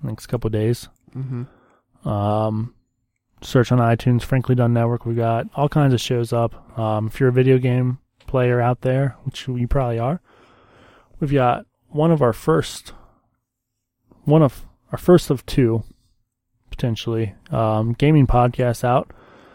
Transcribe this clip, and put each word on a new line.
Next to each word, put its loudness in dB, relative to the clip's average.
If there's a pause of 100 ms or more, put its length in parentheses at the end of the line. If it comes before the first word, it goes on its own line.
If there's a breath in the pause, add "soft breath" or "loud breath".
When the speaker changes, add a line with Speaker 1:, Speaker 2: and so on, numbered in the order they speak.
Speaker 1:
next -10
couple -4
of -8
days. -2 (280)
Speaker 2:
Mm-hmm. -12
Speaker 1:
Um, -2 (680)
search 0
on 2
iTunes, 2
Frankly 0
Done 2
Network. -2
We've -4
got -2
all 0
kinds 2
of 0
shows -4
up. -4
Um, -2
if -8
you're 4
a 2
video 4
game -2 (260)
player 0
out -2
there, -2
which -12
you -4
probably -2
are, -4 (1000 soft breath)
we've -2
got 2 (240)
one 2
of 2
our 2
first, -2 (1300 soft breath)
one 4
of, -2 (260)
our -4
first 6
of -2
two, 2 (840)
potentially, -4 (180)
um, -2
gaming 4
podcasts 0
out. 0 (440 loud breath)